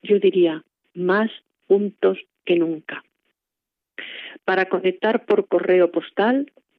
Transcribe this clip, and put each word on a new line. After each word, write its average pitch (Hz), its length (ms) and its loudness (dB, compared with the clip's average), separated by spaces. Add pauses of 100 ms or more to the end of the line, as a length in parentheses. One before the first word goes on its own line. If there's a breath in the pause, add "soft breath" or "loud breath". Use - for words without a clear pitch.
yo 202 160 2
diría, 180 460 0 (300)
más 190 360 0 (360)
juntos 196 500 0 (300)
que 175 100 0
nunca. 165 480 -4 (1400 loud breath)
Para 185 260 -2
conectar 185 560 -2
por 202 200 2
correo 180 440 2
postal, 240 600 -2 (280)